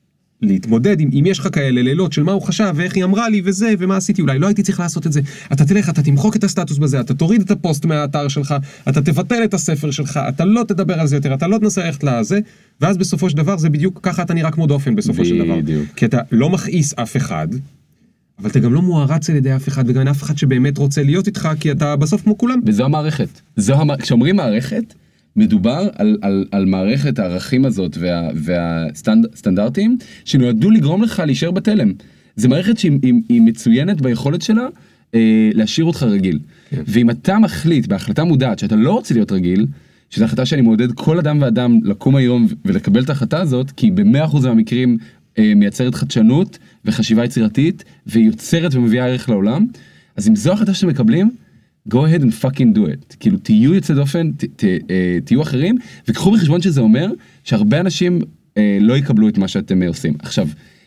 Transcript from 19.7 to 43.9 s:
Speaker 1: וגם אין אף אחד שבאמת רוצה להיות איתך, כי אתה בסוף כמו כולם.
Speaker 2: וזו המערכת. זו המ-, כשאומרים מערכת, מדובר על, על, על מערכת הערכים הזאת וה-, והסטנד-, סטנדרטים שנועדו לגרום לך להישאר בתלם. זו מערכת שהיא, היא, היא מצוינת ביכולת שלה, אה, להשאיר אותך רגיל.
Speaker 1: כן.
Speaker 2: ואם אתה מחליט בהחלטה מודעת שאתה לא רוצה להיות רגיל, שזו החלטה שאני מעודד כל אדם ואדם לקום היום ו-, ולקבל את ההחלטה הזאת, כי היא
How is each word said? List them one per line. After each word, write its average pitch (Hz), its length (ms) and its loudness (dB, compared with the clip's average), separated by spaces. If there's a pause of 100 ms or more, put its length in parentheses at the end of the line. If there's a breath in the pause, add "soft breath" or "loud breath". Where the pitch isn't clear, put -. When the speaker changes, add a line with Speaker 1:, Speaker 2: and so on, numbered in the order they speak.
Speaker 1:
וגם 127 140 0
אין 135 80 0
אף 143 140 -2
אחד 151 160 -6
שבאמת 135 400 0
רוצה 143 240 0
להיות 170 240 0
איתך, 202 220 -4 (120)
כי 151 100 -2
אתה 147 260 -2
בסוף 156 260 0
כמו 214 160 0
כולם. 247 280 0
Speaker 2:
וזו 214 180 2
המערכת. 151 440 -2 (280)
זו 107 240 2
המ-, 143 160 0
כשאומרים 139 400 2
מערכת, 135 580 -4 (420)
מדובר 107 580 2
על, 107 280 0
על, 98 280 0
על 98 160 0
מערכת 110 520 0
הערכים 98 460 -2
הזאת 95 360 -2
וה-, 85 340 -2
והסטנד-, 85 920 -2 (100)
סטנדרטים 139 600 0 (280 loud breath)
שנועדו 123 460 2
לגרום 185 320 2
לך 226 240 -2
להישאר 156 240 -2
בתלם. 185 420 0 (440 soft breath)
זו 110 120 2
מערכת 185 300 2
שהיא, 147 240 2
היא, 127 120 4 (140)
היא 120 140 4
מצוינת 127 580 2
ביכולת 135 420 -2
שלה, 226 240 0 (480 soft breath)
אה, 110 400 4
להשאיר 110 320 0
אותך 170 160 -2
רגיל. 95 360 0 (320 soft breath)
Speaker 1:
כן. 139 160 -6
Speaker 2:
ואם 117 240 2
אתה 185 280 0
מחליט 165 480 2
בהחלטה 107 380 -2
מודעת 131 340 0
שאתה 104 180 -2
לא 123 160 4
רוצה 226 220 -2
להיות 104 180 0
רגיל, 92 340 0 (440 loud breath)
שזו 107 140 -2
החלטה 123 220 -2
שאני 143 160 0
מעודד 117 300 2
כל 156 260 0
אדם 151 240 0
ואדם 120 420 2
לקום 117 320 0
היום 123 340 2
ו-, - 40 -6 (100)
ולקבל 98 380 0
את 131 60 -2
ההחלטה 143 320 -2
הזאת, 131 300 -2
כי - 160 -2
היא 101 60 4